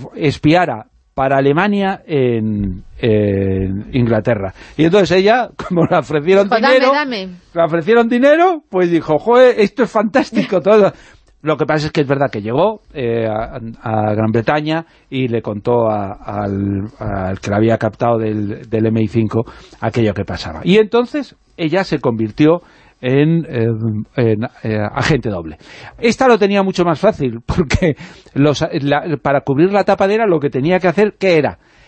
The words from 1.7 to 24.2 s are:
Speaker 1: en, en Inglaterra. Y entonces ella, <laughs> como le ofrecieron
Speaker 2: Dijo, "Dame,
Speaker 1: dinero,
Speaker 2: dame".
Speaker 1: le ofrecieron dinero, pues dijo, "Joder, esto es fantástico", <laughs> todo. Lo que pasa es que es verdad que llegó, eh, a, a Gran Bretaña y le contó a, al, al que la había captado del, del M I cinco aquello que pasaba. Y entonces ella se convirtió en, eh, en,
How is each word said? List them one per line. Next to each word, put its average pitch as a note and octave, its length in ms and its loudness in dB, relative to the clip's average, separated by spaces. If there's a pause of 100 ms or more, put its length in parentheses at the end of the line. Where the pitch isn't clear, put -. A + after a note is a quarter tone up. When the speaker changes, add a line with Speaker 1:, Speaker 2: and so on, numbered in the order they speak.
Speaker 1:
en, A2 800 -2 (140)
en G2 960 0
Inglaterra. A2+ 640 0 (240)
Y D3 60 4
entonces F3 340 4
ella, G#3 400 2
<laughs> - 100 -12
como E3+ 160 0
le E3+ 140 2
ofrecieron D#3 500 2
Speaker 2:
Dijo, A3+ 100 0
"Dame, C4 160 2
Speaker 1:
dinero, C4 200 4
Speaker 2:
dame". B3 340 -4 (240)
Speaker 1:
le E3+ 100 0
ofrecieron E3+ 460 2
dinero, D4+ 640 2
pues F3+ 200 0
dijo, D#3+ 280 0
"Joder, A#3+ 420 4
esto G#3 220 0
es G#3+ 100 -2
fantástico", G#3 680 0
<laughs> - 20 -16
todo. G3 280 4 (520)
Lo D3 160 -2
que D3+ 80 -2
pasa D3+ 220 -2
es - 40 -8
que D#3+ 80 -2
es C3+ 80 0
verdad C#3 240 0
que A2 80 -6
llegó, D#3 400 -2 (140)
eh, A#2 320 -2
a, A2 300 -6 (260)
a G#2+ 320 0
Gran A2 180 0
Bretaña D3+ 540 -2 (240)
y C3 180 -4
le A2+ 140 -2
contó A2+ 480 -2
a, G2+ 240 -4
al, G2+ 760 -4 (100)
al F#2+ 420 -6
que G#2 100 -8
la G2+ 60 0
había A2 200 2
captado A#2 400 -2
del, G#2+ 540 -6
del A2 160 0
M A2 160 0
I G#2+ 60 0
cinco A2+ 360 0 (380)
aquello A2+ 320 0
que G2+ 100 -4
pasaba. - 400 -10
Y G3 140 4
entonces A#3+ 580 -2 (220)
ella F3 260 -2
se D#3 140 -4
convirtió B2+ 640 0 (420)
en, D3+ 440 2
eh, A#2 180 -2 (480)
en, A2+ 300 0 (180)